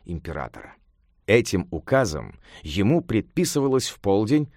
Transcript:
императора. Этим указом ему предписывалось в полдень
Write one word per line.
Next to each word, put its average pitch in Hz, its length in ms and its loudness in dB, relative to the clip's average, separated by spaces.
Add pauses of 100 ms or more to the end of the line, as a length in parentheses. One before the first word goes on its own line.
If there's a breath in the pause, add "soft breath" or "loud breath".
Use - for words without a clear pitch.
императора. 76 720 -10 (520)
Этим 104 440 2
указом 78 680 -2 (240 loud breath)
ему 101 400 2
предписывалось 131 840 0
в - 120 -14
полдень 110 560 0